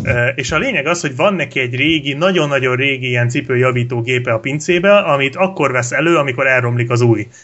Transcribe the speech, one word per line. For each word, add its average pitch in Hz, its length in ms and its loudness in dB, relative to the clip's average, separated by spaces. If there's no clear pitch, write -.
Ö, 120 240 0
és 135 260 -4
a 156 60 0
lényeg 185 280 -2
az, 226 140 0
hogy 135 160 -6
van 196 180 2
neki 139 260 -4
egy 127 160 -4
régi, 143 360 0
nagyon-nagyon 143 640 0
régi 131 320 -2
ilyen 120 200 0
cipőjavító 123 720 0
gépe 123 320 -2
a 110 80 0
pincébe, 175 580 2
amit 139 380 0
akkor 180 360 0
vesz 123 200 -2
elő, 165 240 2
amikor 135 300 0
elromlik 123 440 2
az 120 100 2
új 110 260 2